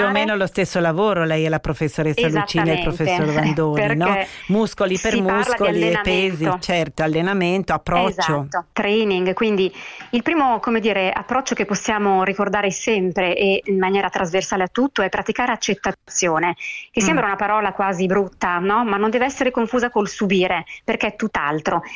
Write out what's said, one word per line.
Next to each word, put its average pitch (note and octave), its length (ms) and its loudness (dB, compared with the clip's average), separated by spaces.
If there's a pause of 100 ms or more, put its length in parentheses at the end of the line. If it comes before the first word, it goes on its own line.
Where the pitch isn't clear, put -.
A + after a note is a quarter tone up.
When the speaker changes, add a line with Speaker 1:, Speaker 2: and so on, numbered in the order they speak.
Speaker 1:
più G3+ 40 2
o G3 40 0
meno G#3+ 240 0
lo F#3+ 100 0
stesso F#3 340 -2
lavoro, E3+ 460 2
lei D#3+ 180 0
è D#3+ 60 0
la D#3 100 0
professoressa D#3 680 -2
Lucina - 380 0
e E3 80 2
il D#3 80 0
Speaker 2:
Esattamente, - 20 -2
Speaker 1:
professor E3 500 0
Vandoni, D3+ 600 2
no? E3 100 2
Speaker 2:
perché G3 220 0 (220)
Speaker 1:
Muscoli G3 500 0
per A3 140 0
Speaker 2:
si A#3 100 2
parla G3 180 2
di B3+ 80 0
Speaker 1:
muscoli G3+ 400 2
e E3+ 140 2
pesi, F#3 240 2
Speaker 2:
allenamento. F3 320 -2
Speaker 1:
certo, E3 420 -2
allenamento, F3 720 0
approccio. F3 340 0 (400)
Speaker 2:
Esatto, E3+ 240 -6
training, G3+ 640 0
quindi F#3+ 360 2 (420)
il A#3+ 120 0
primo, C4+ 360 2
come A3+ 200 0
dire, G3 320 0
approccio B3+ 440 -2
che G#3 100 -2
possiamo G3+ 580 0
ricordare G3 480 0
sempre F#3 640 0
e G3 300 2
in G3 120 0
maniera F#3+ 320 2
trasversale F#3+ 540 0
a F3+ 40 0
tutto B3+ 340 0
è F#3+ 80 0
praticare A#3+ 420 -2
accettazione, F3+ 1040 -2 (360)
che A#3 100 0
Speaker 1:
Mm. G3 40 2
Speaker 2:
sembra C4+ 200 2
una G3+ 100 -2
parola G#3 380 0
quasi F#3+ 320 0
brutta, F#3 540 0
no? G3+ 260 2
Ma G3+ 120 2
non G#3 120 2
deve A#3+ 160 2
essere C4+ 260 -2
confusa A#3+ 380 0
col G#3 180 0
subire, F3+ 580 0 (180)
perché A#3 240 -2
è G#3 80 -6
tutt'altro. D#3+ 640 -2 (140)